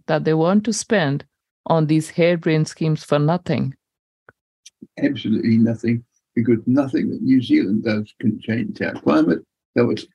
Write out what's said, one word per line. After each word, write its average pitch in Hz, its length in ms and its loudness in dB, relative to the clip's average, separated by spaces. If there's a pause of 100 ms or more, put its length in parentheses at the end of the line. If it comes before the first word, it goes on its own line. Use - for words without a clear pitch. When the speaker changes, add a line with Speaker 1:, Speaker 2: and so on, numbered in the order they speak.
Speaker 1:
that 151 160 0
they 156 100 0
want 175 300 2
to 220 100 -4
spend 151 520 -2 (420)
on 160 180 2
these 156 240 0
harebrained 165 580 0
schemes 156 360 -4
for 147 160 0
nothing. 147 560 -2 (1200)
Speaker 2:
Absolutely 113 600 0
nothing, 117 460 0 (300)
because 117 320 2
nothing 135 460 0
that - 100 -8
New 131 220 4
Zealand 110 400 0
does 107 360 -4
can 107 200 -2
change - 420 -4
our 87 200 -4
climate, - 420 2 (320)
though - 160 2
it's - 240 -6